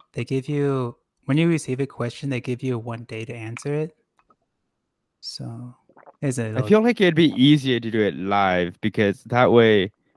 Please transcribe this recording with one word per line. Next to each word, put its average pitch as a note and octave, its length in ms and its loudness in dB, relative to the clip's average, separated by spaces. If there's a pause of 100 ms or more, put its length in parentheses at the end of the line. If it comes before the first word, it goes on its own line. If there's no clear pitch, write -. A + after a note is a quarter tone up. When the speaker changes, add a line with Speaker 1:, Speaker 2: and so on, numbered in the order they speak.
(140)
Speaker 1:
they B2 120 -6
give C3+ 240 -6
you, C#3 480 -4 (280)
when C#3 140 0
you E3 100 2
receive C#3 320 -4
a C#3 60 -4
question, A#2+ 440 -8
they B2 100 -4
give A#2+ 220 -8
you B2+ 160 -4
one A#2 260 -12
day A2+ 200 -12
to B2 100 -14
answer A#2 400 -10
it. D#3 220 -6 (1200)
So, B2 540 -14 (460)
is C3 180 -4
it A2 180 -6
Speaker 2:
I B2 40 0
Speaker 1:
a - 20 -2
Speaker 2:
feel G#3+ 200 4
like A#3+ 180 0
it'd F3 140 4
be D3+ 180 4
easier C3 480 4
to A#2 100 -8
do A2 120 0
it F#2+ 140 0
live F#2 640 0
because G#2 440 0
that A#2+ 260 2
way G#2+ 400 6 (260)